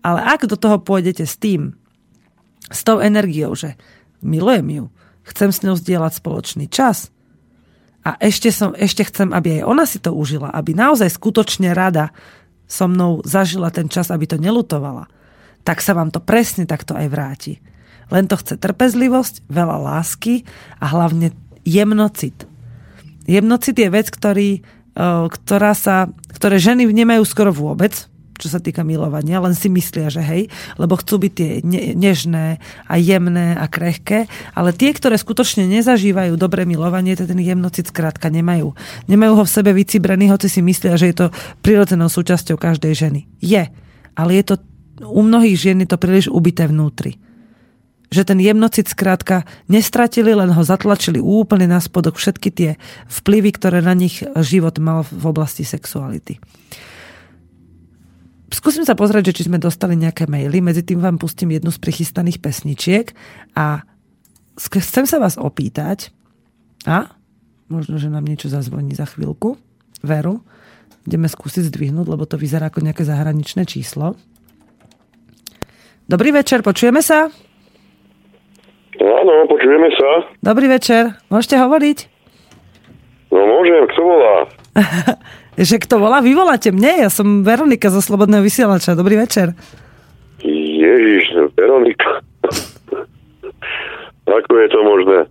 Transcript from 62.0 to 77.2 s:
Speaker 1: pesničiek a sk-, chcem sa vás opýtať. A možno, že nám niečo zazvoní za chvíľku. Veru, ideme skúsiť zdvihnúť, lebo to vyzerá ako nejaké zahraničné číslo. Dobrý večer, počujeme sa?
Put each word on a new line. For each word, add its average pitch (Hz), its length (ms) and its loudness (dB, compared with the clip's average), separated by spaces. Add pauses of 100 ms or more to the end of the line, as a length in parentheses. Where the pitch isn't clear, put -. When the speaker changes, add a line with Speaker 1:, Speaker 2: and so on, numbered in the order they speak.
Speaker 1:
pesničiek 160 720 -4 (420)
a 151 300 -4 (720)
sk-, - 260 -6
chcem 254 240 -2
sa 311 140 0
vás 202 160 0
opýtať. 147 800 -8 (720)
A - 240 -2 (560)
možno, 156 320 -8
že 147 80 -6
nám 151 160 -6
niečo 151 240 -8
zazvoní 139 480 -6
za 147 120 -8
chvíľku. 156 520 -8 (420)
Veru, 156 380 -4 (640)
ideme 165 240 -2
skúsiť 160 400 -6
zdvihnúť, 151 400 -4
lebo 156 180 -6
to 156 120 -8
vyzerá 151 340 -4
ako - 100 -8
nejaké 156 220 -4
zahraničné 151 640 -4
číslo. 143 480 -8 (1900)
Dobrý 185 240 2
večer, 277 320 2
počujeme 233 380 2
sa? 311 320 2 (1600)